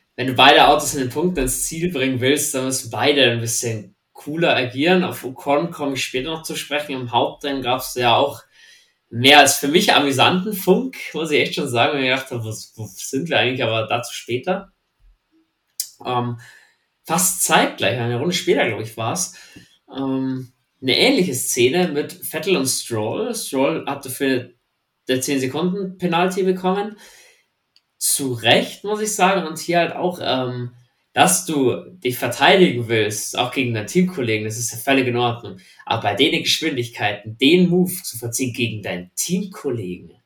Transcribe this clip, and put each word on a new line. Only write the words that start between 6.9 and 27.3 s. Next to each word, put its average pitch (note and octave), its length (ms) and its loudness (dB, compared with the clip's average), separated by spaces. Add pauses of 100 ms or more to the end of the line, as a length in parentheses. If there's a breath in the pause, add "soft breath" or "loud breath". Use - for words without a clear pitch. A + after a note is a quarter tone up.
Im B2+ 200 -8
Hauptrennen C#3 500 -2
gab's B2+ 320 -4
ja A#2+ 220 4
auch - 260 0 (680 soft breath)
mehr C3 320 8
als C#3 160 6
für C#3 120 -2
mich D#3+ 260 4
amüsanten D3 580 2
Funk, G#3 440 2 (180)
muss D#3 160 -4
ich C#3 100 4
echt E3 140 -2
schon D3 140 -4
sagen, A#2 260 2
weil C3+ 100 -2
ich B2+ 60 0
gedacht C3 200 -2
habe, A#2+ 140 -6
wo, G#2+ 40 -8
wo A2 440 -12
sind - 360 -6
wir C3 100 0
eigentlich, B2 240 0
aber A2+ 240 -2
dazu A#2 260 -4
später. F3+ 600 -6 (1300)
Ähm, A#2+ 340 -4 (640 loud breath)
fast - 400 0
zeitgleich, D#3+ 540 2
eine A#2+ 200 -2
Runde F3 160 -2
später, G#3+ 320 2
glaub G#2+ 140 -4
ich, A2 160 -10
war's, A#2+ 380 -4 (640 loud breath)
ähm, C3 520 -4 (340)
eine C3+ 160 0
ähnliche F#3 360 2
Szene C3 540 2
mit D3 240 -4
Vettel F3+ 440 -4
und C3+ 100 0
Stroll. B2 680 -4
Stroll C#3 520 -2
hatte C#3 240 -8
für C3 400 -2 (560)
der B2+ 140 0
zehn C#3+ 180 -2
Sekunden F3+ 600 -4
Penalty F3+ 440 0
bekommen. F#3 540 -2 (1000 soft breath)